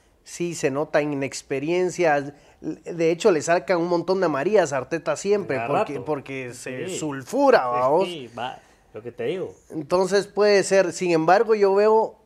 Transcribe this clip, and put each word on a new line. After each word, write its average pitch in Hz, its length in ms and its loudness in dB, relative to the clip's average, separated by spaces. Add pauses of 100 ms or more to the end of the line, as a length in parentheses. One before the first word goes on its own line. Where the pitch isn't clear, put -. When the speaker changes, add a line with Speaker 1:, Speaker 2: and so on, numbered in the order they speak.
(240)
Speaker 1:
Sí, 170 320 -8
se 143 160 -2
nota 151 300 0
inexperiencia. 147 1300 -2 (280)
De 165 500 -2
hecho, 175 200 2
le 151 100 2
sacan 175 380 0
un 170 100 -2
montón 175 320 0
de 185 60 2
amarillas 160 460 2
a 139 40 -2
Arteta 151 400 -4
siempre, 196 400 -2
Speaker 2:
Cada 117 100 -4
Speaker 1:
porque, 156 280 -2
Speaker 2:
rato. 127 100 -10
Speaker 1:
porque 135 480 -8
se 127 340 -10
Speaker 2:
Sí. 180 100 -8
Speaker 1:
sulfura, 170 600 2
Speaker 2:
Sí, 135 60 -2 (140)
Speaker 1:
¿va 127 100 2
vos? 185 180 2
Speaker 2:
sí, 147 300 -12
va, 120 220 -8 (340)
lo 110 100 -14
que 120 80 -12
te 117 140 -8
digo. 151 280 -6 (160)
Speaker 1:
Entonces 185 580 -2
puede 202 360 4
ser. 185 300 2
Sin 180 180 -2
embargo, 185 440 4
yo 196 200 4
veo 214 400 2 (100)